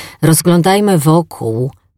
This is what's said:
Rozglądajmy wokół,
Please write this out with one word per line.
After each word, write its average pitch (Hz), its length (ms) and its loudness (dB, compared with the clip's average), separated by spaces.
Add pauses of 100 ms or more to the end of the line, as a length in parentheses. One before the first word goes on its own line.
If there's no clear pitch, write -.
(220)
Rozglądajmy 175 760 2
wokół, 135 720 -2 (260)